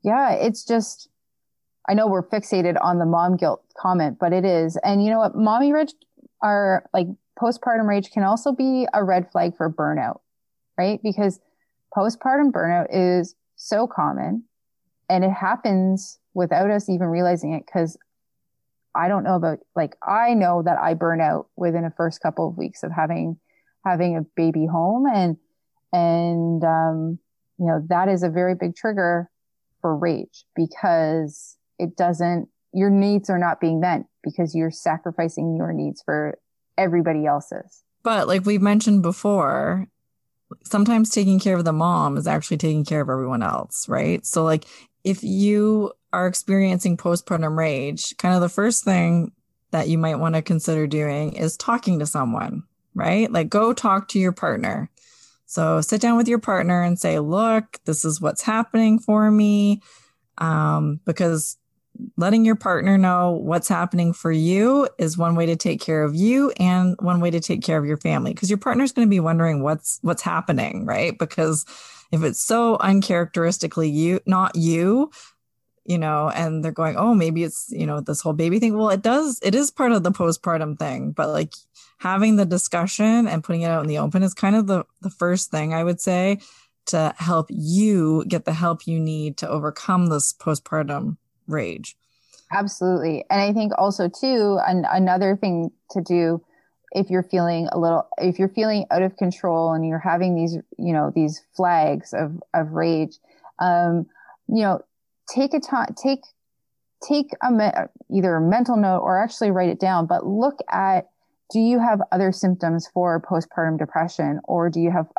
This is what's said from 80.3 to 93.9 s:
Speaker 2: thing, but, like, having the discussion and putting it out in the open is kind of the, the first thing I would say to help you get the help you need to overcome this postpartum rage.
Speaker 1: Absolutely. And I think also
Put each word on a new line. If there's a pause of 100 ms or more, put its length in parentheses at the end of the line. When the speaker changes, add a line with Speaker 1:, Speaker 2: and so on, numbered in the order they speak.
Speaker 2:
thing,
but,
like, (460)
having
the
discussion
and
putting
it
out
in
the
open
is
kind
of
the, (180)
the
first
thing
I
would
say (480)
to
help
you
get
the
help
you
need
to
overcome
this
postpartum (320)
rage. (560)
Speaker 1:
Absolutely.
And
I
think
also